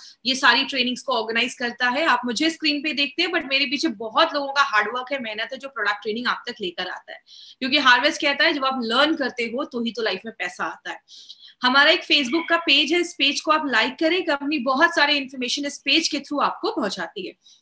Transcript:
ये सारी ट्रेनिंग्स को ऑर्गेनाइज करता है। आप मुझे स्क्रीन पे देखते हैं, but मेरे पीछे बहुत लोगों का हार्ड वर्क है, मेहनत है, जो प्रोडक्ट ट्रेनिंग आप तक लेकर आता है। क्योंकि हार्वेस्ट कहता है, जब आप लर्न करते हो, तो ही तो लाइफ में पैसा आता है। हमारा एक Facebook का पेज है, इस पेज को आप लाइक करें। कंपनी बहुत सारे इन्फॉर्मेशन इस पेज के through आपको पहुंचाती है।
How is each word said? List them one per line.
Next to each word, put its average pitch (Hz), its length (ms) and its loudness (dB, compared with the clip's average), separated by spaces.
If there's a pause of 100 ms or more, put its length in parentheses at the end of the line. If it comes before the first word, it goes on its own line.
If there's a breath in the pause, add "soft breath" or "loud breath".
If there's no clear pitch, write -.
(260 loud breath)
ये 262 100 0
सारी 262 280 4
ट्रेनिंग्स 247 380 -2
को 262 120 -4
ऑर्गेनाइज 226 400 -2
करता 240 360 -2
है। 285 160 0
आप 247 200 2
मुझे 247 240 0
स्क्रीन 294 340 -2
पे 302 100 -2
देखते 285 300 0
हैं, 370 60 0
but 339 160 0
मेरे 269 200 0
पीछे 277 220 -2
बहुत 226 460 0
लोगों 277 200 -4
का 285 80 4
हार्ड 208 260 2
वर्क 247 240 -6
है, 277 80 -2
मेहनत 220 340 -6
है, 262 40 -10
जो 269 100 -12
प्रोडक्ट 208 340 -4
ट्रेनिंग 226 260 -4
आप 196 200 -2
तक 240 140 -8
लेकर 180 260 -6
आता - 260 -12
है। - 60 -18 (400 loud breath)
क्योंकि 262 180 2
हार्वेस्ट 269 440 4
कहता 294 220 2
है, 330 100 4
जब 269 120 -2
आप 254 180 0
लर्न 269 320 2
करते 247 280 -2
हो, 240 200 -4
तो 240 200 -6
ही 233 80 -2
तो 233 100 -6
लाइफ 190 240 -2
में 220 140 -10
पैसा 180 240 -6
आता 170 280 -8
है। - 80 -12 (640 loud breath)
हमारा 277 280 6
एक 330 140 0
Facebook 285 440 0
का 330 80 4
पेज 302 360 2
है, 349 80 4
इस 339 120 -4
पेज 277 280 0
को 311 100 2
आप 311 140 2
लाइक 247 340 2
करें। 339 260 2
कंपनी 285 340 -2
बहुत 277 360 2
सारे 294 180 4
इन्फॉर्मेशन 269 520 -4
इस 277 120 -6
पेज 302 300 2
के 294 100 -2
through 277 260 -2
आपको 339 280 -2
पहुंचाती 190 560 -4
है। - 60 -12 (280 soft breath)